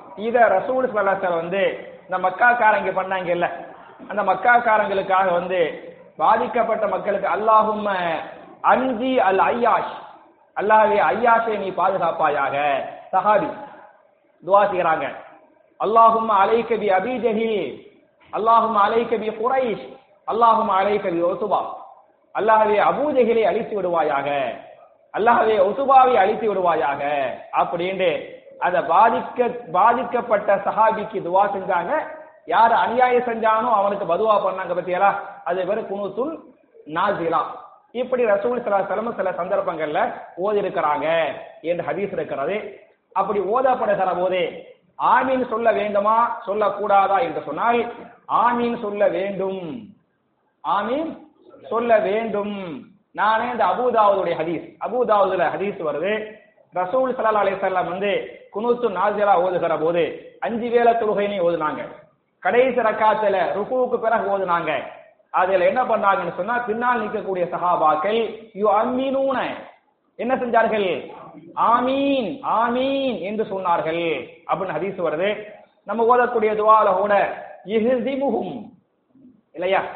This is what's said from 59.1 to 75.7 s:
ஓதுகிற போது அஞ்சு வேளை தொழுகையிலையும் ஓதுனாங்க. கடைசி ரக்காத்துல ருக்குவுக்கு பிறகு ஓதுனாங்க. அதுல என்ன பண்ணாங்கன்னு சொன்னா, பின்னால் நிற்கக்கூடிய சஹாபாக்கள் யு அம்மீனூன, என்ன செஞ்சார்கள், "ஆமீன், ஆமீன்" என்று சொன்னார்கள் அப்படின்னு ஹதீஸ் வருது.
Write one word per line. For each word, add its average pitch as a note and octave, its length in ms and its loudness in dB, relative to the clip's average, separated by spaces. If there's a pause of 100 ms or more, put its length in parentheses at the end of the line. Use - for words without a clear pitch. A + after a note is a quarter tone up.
ஓதுகிற E3+ 460 0
போது E3 600 -2
அஞ்சு A3 280 -4
வேளை A#3+ 240 4
தொழுகையிலையும் G3+ 540 0
ஓதுனாங்க. D3+ 420 -2 (500)
கடைசி A#3+ 420 2
ரக்காத்துல G#3+ 720 2
ருக்குவுக்கு A#3 480 -2
பிறகு G3 380 0
ஓதுனாங்க. E3 440 -2 (480)
அதுல F#3 340 2
என்ன A3+ 200 2
பண்ணாங்கன்னு G3 520 0
சொன்னா, A3 220 -4
பின்னால் A#3 440 -2
நிற்கக்கூடிய F#3+ 460 -4
சஹாபாக்கள் F3 1040 0
யு G3+ 160 0
அம்மீனூன, B3+ 760 0 (720)
என்ன A#3+ 180 -2
செஞ்சார்கள், G#3+ 800 0 (440)
"ஆமீன், B3 840 2
ஆமீன்" A#3+ 800 -2
என்று G#3 240 -4
சொன்னார்கள் E3+ 840 -2 (180)
அப்படின்னு E3 300 -4
ஹதீஸ் F#3 240 -6
வருது. F3 440 -2 (400)